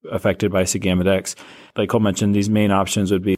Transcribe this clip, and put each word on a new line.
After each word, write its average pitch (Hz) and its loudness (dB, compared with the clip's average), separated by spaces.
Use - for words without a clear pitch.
affected 101 -2
by 92 0
Sugamidex. 92 0
Like 104 -2
Cole 117 0
mentioned, 101 0
these 101 0
main 107 2
options 98 0
would 95 2
be 95 0